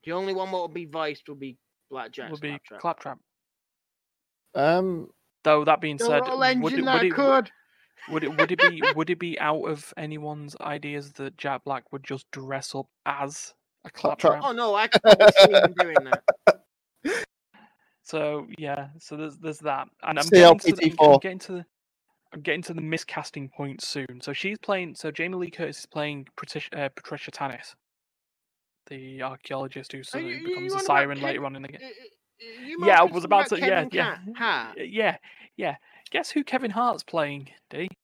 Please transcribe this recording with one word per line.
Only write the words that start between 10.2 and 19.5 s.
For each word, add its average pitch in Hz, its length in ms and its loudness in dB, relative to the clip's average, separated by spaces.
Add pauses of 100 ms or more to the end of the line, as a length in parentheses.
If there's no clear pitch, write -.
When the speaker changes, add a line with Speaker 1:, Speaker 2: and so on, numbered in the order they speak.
Speaker 2:
ideas 147 540 -10
that 135 240 -12
Jack 131 260 -6
Black 135 300 -8
would 135 100 -12
just - 280 -12
dress 135 440 -10
up 135 140 -8 (160)
as 143 480 -6 (320)
a - 60 -16
Speaker 3:
Claptrap. - 500 2
Speaker 2:
Claptrap? - 20 -8
Speaker 1:
Oh 269 80 -2
no, 233 240 0
I 220 140 0
could 233 120 4
probably 208 300 10
see 202 220 10
him 175 200 6
doing 165 300 2
that. 135 200 -4 (800)
Speaker 3:
<laughs> 370 240 -4 (760)
Speaker 2:
So 151 440 -6 (100)
yeah, 143 420 -8
so - 180 -16
there's, 151 200 -12
there's 131 220 -12